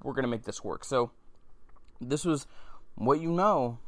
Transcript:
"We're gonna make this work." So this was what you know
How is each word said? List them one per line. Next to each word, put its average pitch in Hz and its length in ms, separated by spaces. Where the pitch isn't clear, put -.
"We're 135 100
gonna 131 140
make 117 160
this - 200
work." - 220
So 120 260
this 131 240
was 156 220
what 139 260
you 165 120
know 170 560